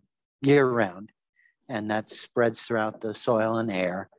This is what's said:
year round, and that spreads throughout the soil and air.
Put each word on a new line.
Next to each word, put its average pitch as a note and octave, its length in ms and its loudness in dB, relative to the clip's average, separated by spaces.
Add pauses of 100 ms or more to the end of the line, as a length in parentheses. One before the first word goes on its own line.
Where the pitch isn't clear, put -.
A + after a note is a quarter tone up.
(420)
year C#3 260 6
round, G#2 440 -2 (580)
and G#2+ 220 -4
that G#2+ 160 -2
spreads - 540 -2
throughout A2 400 -4
the A2 120 -6
soil A2+ 440 0
and A2+ 120 -2
air. F#2 500 -4